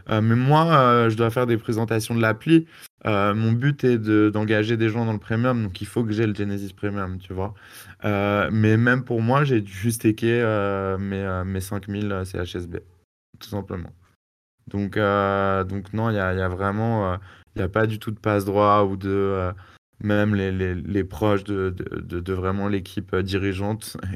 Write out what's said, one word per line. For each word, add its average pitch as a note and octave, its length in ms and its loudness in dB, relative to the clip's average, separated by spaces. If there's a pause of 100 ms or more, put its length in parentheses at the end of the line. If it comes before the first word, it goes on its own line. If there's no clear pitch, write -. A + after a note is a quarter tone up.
Euh, A2 120 2
mais A2+ 140 4
moi, D3+ 420 4
euh, A#2+ 320 6
je A2 60 0
dois A#2 140 2
faire B2 180 0
des A#2 100 2
présentations A2+ 560 -2
de A#2 80 2
l'appli. D3+ 460 4 (380)
Euh, G2+ 300 2
mon A2+ 160 2
but C#3 320 0
est B2 160 4
de, G#2+ 340 4
d'engager G#2+ 420 2
des A2+ 140 0
gens A#2 160 -2
dans A2 80 -2
le G#2+ 60 -4
premium, A#2 420 0
donc F#2 200 -6
il G#2 60 -8
faut B2+ 160 -2
que G#2+ 80 -2
j'ai A2 140 0
le G#2+ 80 -2
Genesis G2+ 400 -6
Premium, G2 460 -6
tu F#2 120 -16
vois. F#2+ 220 -6 (520)
Euh, G2+ 460 2
mais A2 240 4
même B2 280 4
pour A#2+ 180 -2
moi, B2+ 220 2
j'ai C3 180 2
dû G2 300 -4
staker, A2+ 520 0
euh, G2 540 0
mes, G2 240 -4
euh, F#2 220 -4
mes F#2+ 180 -4
cinq F#2+ 260 -8
mille, G2+ 240 -4
euh, F#2+ 140 -4
C F#2 140 -8
H F2+ 180 -8
S F2 100 -8
B, F2 100 -10 (640)
tout - 100 -20
simplement. F#2+ 440 -10 (760)
Donc, G2+ 300 -4
euh, G2 680 2
donc F#2+ 300 -8
non, A2 160 -2
il G#2+ 60 0
y G2+ 40 0
a, F#2 140 0
il F#2 60 -2
y - 20 -2
a F#2 80 -2
vraiment, G2+ 640 -2
euh, F2+ 40 -4 (380)
il G#2+ 40 -4
y - 20 -2
a F#2+ 80 -2
pas A2 160 2
du G#2+ 140 -4
tout A2+ 120 -8
de G#2 80 -10
passe G#2 260 2
droit G#2 380 4
ou G2 140 0
de, G2 120 -4
euh, G2 440 0 (480)
même G#2 320 2
les, F#2+ 180 0
les, F#2 220 -2
les F2+ 300 -2
proches G2+ 400 0
de, F#2+ 260 -4
de, - 320 -8
de, E2+ 180 -8
de F2+ 140 -6
vraiment F#2+ 340 -2
l'équipe, G2 460 -4
euh, F#2 80 0
dirigeante, G2 720 -4 (200)